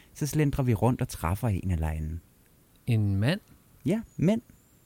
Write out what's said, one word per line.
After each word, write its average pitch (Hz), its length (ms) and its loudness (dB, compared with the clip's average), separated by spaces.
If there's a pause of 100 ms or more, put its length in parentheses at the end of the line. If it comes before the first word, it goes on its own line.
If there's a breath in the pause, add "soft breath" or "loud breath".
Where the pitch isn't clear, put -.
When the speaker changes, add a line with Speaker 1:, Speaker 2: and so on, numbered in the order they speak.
(140)
Speaker 1:
Så 151 140 -4
slentrer 143 360 0
vi 123 100 2
rundt - 280 2
og 127 60 -2
træffer 90 400 -2
en 95 240 0
eller 80 180 0
anden. 78 320 -6 (680)
Speaker 2:
En 107 280 2
mand? 123 240 0 (460)
Speaker 1:
Ja, 214 160 0 (160)
mænd. 220 240 2 (440)